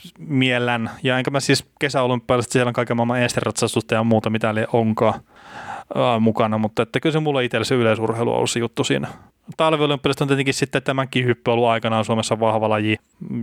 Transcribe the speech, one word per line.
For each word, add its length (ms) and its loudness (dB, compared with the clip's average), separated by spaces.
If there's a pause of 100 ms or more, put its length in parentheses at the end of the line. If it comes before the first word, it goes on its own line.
(180)
miellän. 720 0 (120)
Ja 160 2
enkä 120 0
mä 100 0
siis 240 2 (160)
kesäolympialaiset, 720 0
siellä 160 2
on 60 -4
kaiken 220 -2
maailman 260 0
esteratsastusta 720 -2
ja 100 2
muuta, 260 2
mitä 240 -2
lie 180 -2
onkaan, 480 2 (760)
ää, 240 2
mukana, 400 2
mutta 240 -2
että 180 -2
kyllä 120 0
se 80 0
mulla 200 0
itsellä 240 -2
se 100 0
yleisurheilu 560 2
on 60 0
ollut 140 0
se 80 -2
juttu 260 -2
siinä. 240 -2 (480)
Talviolympialaiset 640 0
on 80 0
tietenkin 260 0
sitten 280 -2
tämänkin 420 -2
hyppy 260 0
ollut 180 4
aikanaan 360 0
Suomessa 360 -2
vahva 280 4
laji. 280 2 (460)